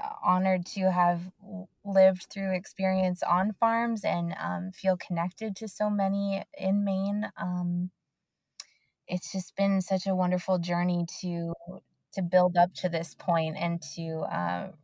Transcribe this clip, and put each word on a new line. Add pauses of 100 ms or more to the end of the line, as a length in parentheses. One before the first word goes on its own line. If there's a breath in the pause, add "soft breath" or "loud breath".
(240)
honored
to
have (100)
w-, (160)
lived
through
experience
on
farms
and,
um,
feel
connected
to
so
many (140)
in
Maine.
Um, (1160 loud breath)
it's
just
been
such
a
wonderful
journey (160)
to, (600)
to
build
up
to
this
point
and (140)
to,
uh, (120)